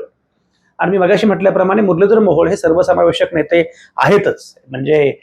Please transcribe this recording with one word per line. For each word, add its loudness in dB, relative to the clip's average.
आणि -2
मी 0
मगाशी 2
म्हटल्याप्रमाणे 0
मुरलीधर 2
मोहोळ 2
हे -4
सर्वसमावेशक 0
नेते -2
आहेतच. 0
म्हणजे 0